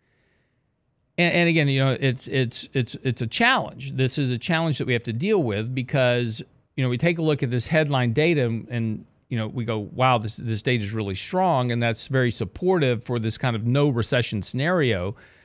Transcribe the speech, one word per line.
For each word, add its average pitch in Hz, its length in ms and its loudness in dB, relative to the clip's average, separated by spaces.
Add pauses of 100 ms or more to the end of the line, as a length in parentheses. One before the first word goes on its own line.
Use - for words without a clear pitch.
(1200)
and, 170 160 4
and 170 160 4
again, 160 180 4
you 135 160 2
know, 131 160 2
it's, 131 260 0
it's, 131 460 -2
it's, 127 300 -2
it's 127 180 -2
a 117 60 -2
challenge. 151 680 0
This 131 240 0
is 135 140 0
a 123 80 -2
challenge 160 400 0
that - 80 -4
we 123 80 2
have 113 80 0
to 120 100 -6
deal 180 300 0
with 113 320 -2
because, 123 680 0 (340)
you 135 80 -2
know, 127 60 2
we 123 80 -2
take 165 220 0
a 170 40 -4
look 151 200 0
at 127 80 0
this 123 160 0
headline 143 480 2
data 147 320 2
and, 113 240 -4
and, 113 340 -4 (260)
you 120 80 -2
know, 110 80 -2
we 110 180 -6
go, 110 140 -2
"Wow, 123 400 2
this, 107 180 -6
this 113 240 -4
data 123 240 0
is 101 80 -6
really 104 220 -2
strong," 156 560 0
and 120 120 0
that's 117 260 -2
very 127 240 2
supportive 131 680 0
for 120 160 -4
this 110 200 -2
kind 120 180 0
of 107 80 -4
no 135 240 2
recession 117 540 0
scenario. 127 720 0 (300)